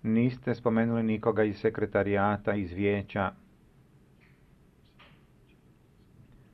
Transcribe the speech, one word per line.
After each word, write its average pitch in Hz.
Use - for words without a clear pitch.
niste 117
spomenuli 117
nikoga 110
iz 104
sekretarijata, 101
iz 92
vijeća, 101